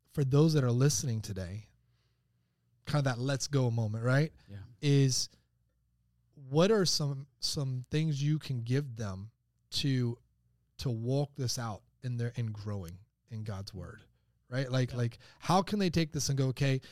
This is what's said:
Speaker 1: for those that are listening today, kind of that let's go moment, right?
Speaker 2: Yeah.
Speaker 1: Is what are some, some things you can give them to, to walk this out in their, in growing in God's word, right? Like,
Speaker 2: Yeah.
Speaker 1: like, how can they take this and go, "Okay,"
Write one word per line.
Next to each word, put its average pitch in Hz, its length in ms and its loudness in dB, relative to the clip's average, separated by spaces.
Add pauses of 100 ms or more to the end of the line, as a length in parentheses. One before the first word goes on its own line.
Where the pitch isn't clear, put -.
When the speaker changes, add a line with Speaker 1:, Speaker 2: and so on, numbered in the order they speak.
(120)
Speaker 1:
for 147 120 0
those 147 300 6
that 143 100 4
are 120 80 2
listening 123 480 2
today, 95 480 -8 (1160)
kind 147 120 -2
of 143 60 0
that 127 140 -2
let's 135 300 -2
go 131 220 2
moment, 113 340 -2
right? 139 260 2 (200)
Speaker 2:
Yeah. 101 80 -14 (240)
Speaker 1:
Is 139 480 4 (1200)
what 165 200 6
are 208 140 4
some, 143 420 -2 (140)
some 131 500 -4
things 151 320 0
you 151 160 2
can 127 220 -6
give 123 360 -2
them 101 340 -8 (400)
to, 127 480 0 (600)
to 135 120 -4
walk 123 440 -2
this 123 240 -4
out 113 220 -8 (220)
in 123 160 -6
their, 117 180 -4
in 117 100 -4
growing 104 520 -8 (320)
in 110 120 -10
God's 101 300 -10
word, 90 300 -14 (480)
right? 127 200 -4
Like, 127 220 0
Speaker 2:
Yeah. 120 60 -6
Speaker 1:
like, 117 200 -2 (200)
how 185 240 4
can 208 160 -2
they 190 100 2
take 160 240 0
this 139 160 -2
and 139 80 0
go, 135 120 2
"Okay," 135 440 0